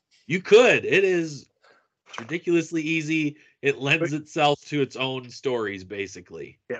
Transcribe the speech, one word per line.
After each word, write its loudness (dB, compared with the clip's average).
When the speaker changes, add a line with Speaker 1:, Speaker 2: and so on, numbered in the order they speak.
Speaker 1:
you -2
could. 6
It 2
is -2
ridiculously -2
easy. -2
It 0
lends 0
Speaker 2:
But -4
Speaker 1:
itself 0
to -2
its -2
own -6
stories, -4
basically. -12
Speaker 2:
Yeah, -8